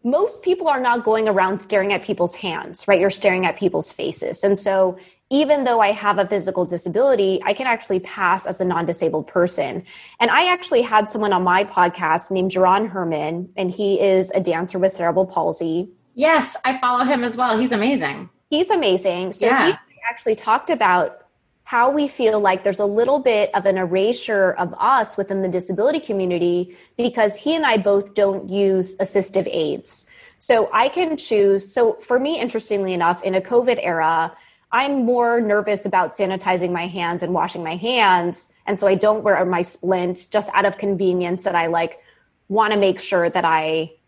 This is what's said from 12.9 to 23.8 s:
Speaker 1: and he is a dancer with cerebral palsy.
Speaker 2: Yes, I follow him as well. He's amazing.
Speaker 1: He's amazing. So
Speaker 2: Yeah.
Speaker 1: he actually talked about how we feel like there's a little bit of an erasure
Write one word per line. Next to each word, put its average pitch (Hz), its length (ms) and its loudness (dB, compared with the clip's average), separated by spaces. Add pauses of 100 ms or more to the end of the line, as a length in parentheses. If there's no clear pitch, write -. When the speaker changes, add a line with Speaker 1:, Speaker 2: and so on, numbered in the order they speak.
Speaker 1:
and 190 140 -2
he 196 280 0
is 185 320 2
a 196 80 0
dancer 175 400 -2
with 185 140 2
cerebral 170 320 0
palsy. 170 640 -4 (260)
Speaker 2:
Yes, 294 400 2 (100)
I 262 140 -2
follow 247 240 0
him 254 200 0
as 233 140 -4
well. 240 220 2
He's 254 120 0
amazing. 202 580 -2 (200)
Speaker 1:
He's 359 220 0
amazing. 190 640 0
So - 120 -2
Speaker 2:
Yeah. 254 220 4
Speaker 1:
he 359 60 2 (360)
actually - 260 -4
talked 240 360 -2
about 185 460 2 (480)
how 247 260 2
we 294 160 0
feel 220 320 0
like 190 240 2
there's 202 160 0
a 208 80 0
little 240 320 2
bit 226 340 2
of 196 140 0
an 190 100 2
erasure 190 760 0